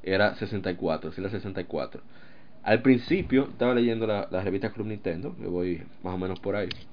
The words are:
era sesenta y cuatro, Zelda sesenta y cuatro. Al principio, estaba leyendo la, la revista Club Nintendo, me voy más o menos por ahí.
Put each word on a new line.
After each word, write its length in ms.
era 340
sesenta 360
y 40
cuatro, 360
Zelda 180
sesenta 320
y 40
cuatro. 360
Al 180
principio, 720
estaba 240
leyendo 320
la, 240
la 100
revista 300
Club 160
Nintendo, 500
me 100
voy 360
más 120
o 20
menos 220
por 160
ahí. 140